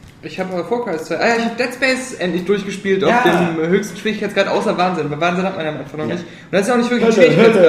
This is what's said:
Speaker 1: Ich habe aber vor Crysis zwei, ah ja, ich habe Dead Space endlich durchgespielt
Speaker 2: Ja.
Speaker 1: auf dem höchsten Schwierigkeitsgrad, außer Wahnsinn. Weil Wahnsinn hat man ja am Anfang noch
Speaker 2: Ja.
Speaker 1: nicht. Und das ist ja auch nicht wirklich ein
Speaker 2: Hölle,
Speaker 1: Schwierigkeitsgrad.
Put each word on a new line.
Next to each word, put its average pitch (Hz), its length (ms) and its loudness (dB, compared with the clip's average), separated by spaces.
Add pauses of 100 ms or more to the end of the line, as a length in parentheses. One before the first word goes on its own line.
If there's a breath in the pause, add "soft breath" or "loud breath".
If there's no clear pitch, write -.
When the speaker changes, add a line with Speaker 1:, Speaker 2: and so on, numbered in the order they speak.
(220)
Speaker 1:
Ich - 160 -14
habe 185 160 -6
aber 175 120 -4
vor 240 200 -2
Crysis 165 220 -6
zwei, 170 100 -4
ah 170 120 0
ja, 240 80 2
ich 233 80 -2
habe 214 120 -4
Dead 247 160 -4
Space 262 420 -2
endlich 180 280 -4
durchgespielt 190 580 -2
Speaker 2:
Ja. 226 180 2
Speaker 1:
auf 247 40 0
dem 170 460 0
höchsten 202 280 -2
Schwierigkeitsgrad, 208 520 -4
außer 185 280 0
Wahnsinn. 170 320 -2
Weil 147 120 -6
Wahnsinn 180 240 0
hat 185 100 -4
man 160 100 -6
ja 151 60 -4
am 151 60 -8
Anfang 151 240 -10
noch 156 80 -4
Speaker 2:
Ja. 170 60 -4
Speaker 1:
nicht. 175 100 -8
Und - 260 -16
das 185 120 2
ist - 40 -2
ja 254 60 2
auch 247 40 4
nicht 233 140 0
wirklich 226 160 2
ein 226 80 6
Speaker 2:
Hölle, 175 160 8
Speaker 1:
Schwierigkeitsgrad. 202 380 6